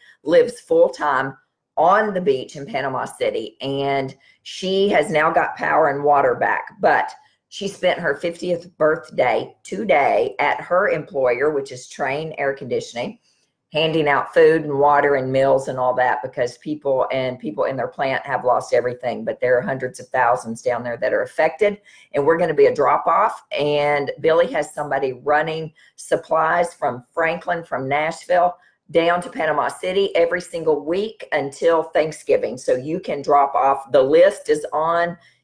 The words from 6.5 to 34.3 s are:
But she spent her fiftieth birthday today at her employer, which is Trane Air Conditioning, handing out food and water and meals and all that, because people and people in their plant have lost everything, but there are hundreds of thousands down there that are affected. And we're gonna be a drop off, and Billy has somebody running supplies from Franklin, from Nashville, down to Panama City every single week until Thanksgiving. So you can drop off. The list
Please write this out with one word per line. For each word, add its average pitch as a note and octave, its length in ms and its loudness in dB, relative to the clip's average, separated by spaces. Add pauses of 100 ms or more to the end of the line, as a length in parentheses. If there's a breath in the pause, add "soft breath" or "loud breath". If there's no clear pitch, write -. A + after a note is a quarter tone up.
But D3+ 320 2 (380 soft breath)
she - 180 -8
spent F3+ 320 -2
her D3 160 -2
fiftieth E3+ 640 -6
birthday C3 760 0 (100)
today C#3 760 0
at C#3+ 220 0
her F#3 280 0
employer, C#3 640 0
which C#3 220 -6
is B2 160 -16
Trane D3 480 -6
Air C#3 160 -2
Conditioning, B2 680 -8 (520)
handing D#3 360 0
out C#3 280 0
food D#3+ 260 6
and D3 180 -2
water C#3+ 360 4
and C3 160 -2
meals C3+ 360 2
and C3 120 -6
all B2+ 160 0
that, B2 260 2
because B2 380 -6
people C#3 520 -2
and B2+ 280 -4
people - 240 -6
in C3+ 120 -2
their B2 120 -4
plant C3+ 360 -4
have B2 220 -4
lost A2+ 260 0
everything, A#2+ 540 -2
but A2+ 140 -6
there B2 180 2
are A#2+ 60 0
hundreds C3 360 -6
of - 100 -18
thousands A#2+ 520 0
down A#2+ 220 -4
there A#2+ 120 -6
that - 160 -4
are G#2+ 120 0
affected. G3+ 580 -2 (320 soft breath)
And C#3+ 100 0
we're E3 140 2
gonna E3 160 0
be C#3 140 6
a - 80 2
drop C#3+ 320 2
off, G3 340 2 (100)
and D3 680 0
Billy D#3+ 320 4
has D3+ 200 -4
somebody C#3 420 -4
running D#3 600 -2 (220 soft breath)
supplies E3+ 800 0
from B2 280 -4 (120)
Franklin, E3 480 -2
from C3 260 -6
Nashville, E3+ 680 0 (360 soft breath)
down E3+ 320 2
to - 80 -14
Panama D3+ 380 -2
City F#3 460 -2
every E3+ 260 2
single D#3 440 -2
week G3 460 -6
until D#3 500 0
Thanksgiving. D3+ 760 -2
So C3 180 -2
you D3+ 240 -6
can C#3+ 240 -8
drop C#3+ 320 2
off. C3+ 360 0
The C3+ 120 6
list E3+ 460 4